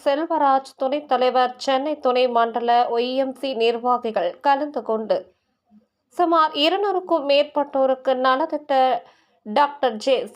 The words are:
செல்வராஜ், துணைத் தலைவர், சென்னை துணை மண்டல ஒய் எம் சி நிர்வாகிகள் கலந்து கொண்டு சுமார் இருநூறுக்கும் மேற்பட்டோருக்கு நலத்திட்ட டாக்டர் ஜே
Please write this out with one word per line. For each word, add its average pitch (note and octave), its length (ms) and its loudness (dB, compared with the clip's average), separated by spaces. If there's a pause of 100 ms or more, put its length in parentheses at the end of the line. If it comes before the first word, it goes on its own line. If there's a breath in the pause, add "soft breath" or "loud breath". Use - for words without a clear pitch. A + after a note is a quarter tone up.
செல்வராஜ், C#4+ 680 0 (100)
துணைத் C#4+ 320 -4
தலைவர், B3+ 420 2 (100)
சென்னை C#4 300 0 (100)
துணை B3+ 200 2 (120)
மண்டல A#3 340 0 (260)
ஒய் A#3+ 120 -2 (140)
எம் C4 180 -4
சி C#4 100 -4 (120)
நிர்வாகிகள் A3+ 680 0 (160)
கலந்து C#4 440 -2
கொண்டு A3 260 -2 (1000)
சுமார் E4 340 2 (120)
இருநூறுக்கும் F4+ 640 0
மேற்பட்டோருக்கு C4+ 840 0 (120)
நலத்திட்ட D4 480 -2 (720 soft breath)
டாக்டர் B3+ 580 0
ஜே C4+ 120 2 (200)